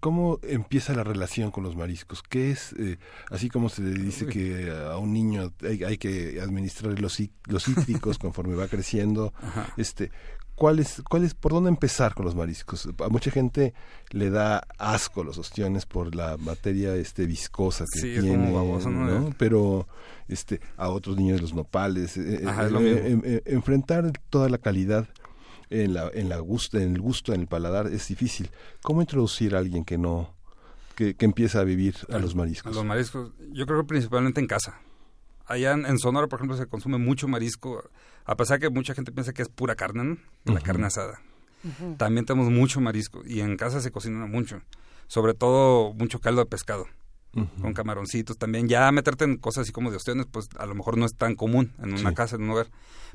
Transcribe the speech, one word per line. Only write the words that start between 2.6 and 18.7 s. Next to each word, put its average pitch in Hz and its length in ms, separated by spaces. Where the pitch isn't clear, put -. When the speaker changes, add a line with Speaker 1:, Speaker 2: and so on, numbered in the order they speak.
Speaker 1:
eh, 92 220
así 98 180
como 117 200
se 104 140
le 95 100
dice 98 320
Speaker 2:
Uy. 123 80
Speaker 1:
que 92 400
a 78 260
un 104 140
niño 107 400
hay, 95 220
hay 104 140
que 87 420
administrar 98 580
los 101 220
cí-, 104 100
los 98 180
cítricos 123 540
Speaker 2:
<laughs> - 0
Speaker 1:
conforme 90 380
va 95 100
creciendo? 104 720
Speaker 2:
Ajá. 82 360
Speaker 1:
Este, 104 340
¿cuál 156 240
es, 143 280
cuál 170 140
es, 170 120
por - 180
dónde 175 180
empezar 135 440
con 101 100
los 87 100
mariscos? 85 540
A 92 40
mucha 117 220
gente 131 420
le 101 200
da 107 360
asco 104 440
los 73 160
ostiones 95 480
por 85 300
la 82 200
materia, 95 600
este, 90 300
viscosa 85 580
que - 60
Speaker 2:
Sí, 127 140
es 120 60
como 95 120
Speaker 1:
tiene, 95 200
Speaker 2:
baboso, 90 380